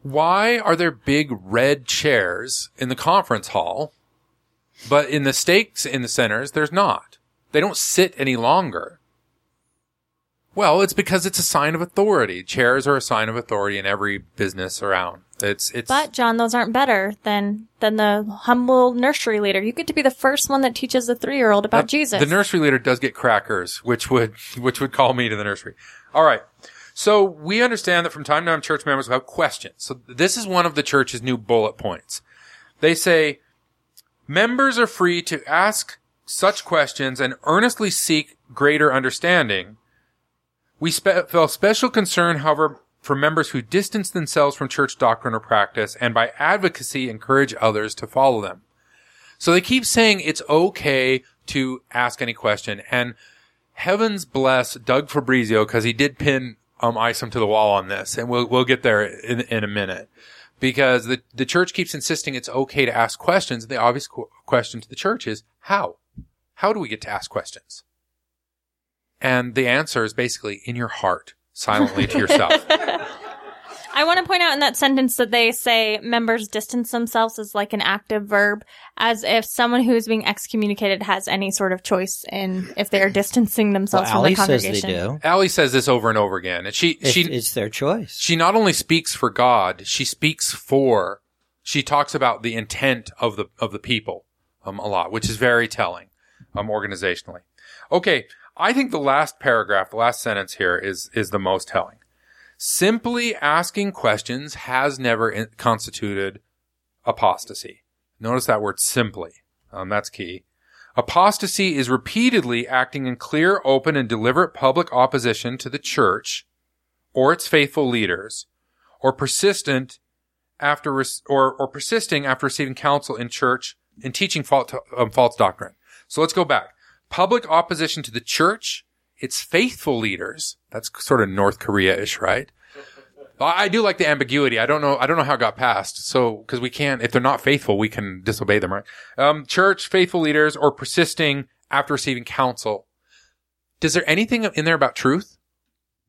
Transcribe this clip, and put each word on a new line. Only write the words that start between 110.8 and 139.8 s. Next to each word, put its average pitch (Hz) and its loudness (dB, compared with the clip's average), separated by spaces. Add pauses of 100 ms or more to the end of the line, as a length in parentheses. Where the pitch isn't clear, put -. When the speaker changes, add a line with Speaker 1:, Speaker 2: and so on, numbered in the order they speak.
Speaker 1:
"Apostasy 185 0
is 131 0
repeatedly 131 0
acting 131 -2
in 123 -6
clear, 175 0
open, 135 2
and 127 -2
deliberate 123 0
public 139 2
opposition 123 0
to 135 -12
the 135 -8
church - -2 (640)
or 131 4
its - -2
faithful 143 2
leaders, 104 -4 (540)
or 131 2
persistent 139 -2 (600)
after 147 -2
res-, 135 -4
or, 135 2
or 135 -4
persisting 147 -2
after 135 0
receiving 131 -4
counsel 143 -2
in 120 -8
church - -2 (240)
in 131 -10
teaching 170 -2
fault, 135 0 (240)
um, 117 2
false 123 4
doctrine." 92 -2 (320)
So - -2
let's 160 0
go 185 2
back. 139 0 (400)
Public 196 0
opposition 160 0
to 117 -14
the 117 -8
church, - -2 (320)
its - -8
faithful 175 -2
leaders. 104 -6 (140)
That's - -10
sort 127 2
of 98 2
North 101 2
Korea-ish, 98 0
right? 107 -2 (880)
I, 170 0
I 208 2
do 220 2
like 202 0
the 156 2
ambiguity. 135 0
I 113 2
don't 147 0
know, 139 0
I 127 0
don't 160 2
know 160 0
how 143 0
it 113 -8
got 110 0
passed. 110 -2
So, 113 0
'cause 127 -6
we 123 -6
can't, 139 -4
if 117 -2
they're 123 2
not 131 2
faithful, 135 2
we 110 2
can 95 -8
disobey 104 0
them, 92 -2
right? 101 -8 (340)
Um, 147 2
church, 190 2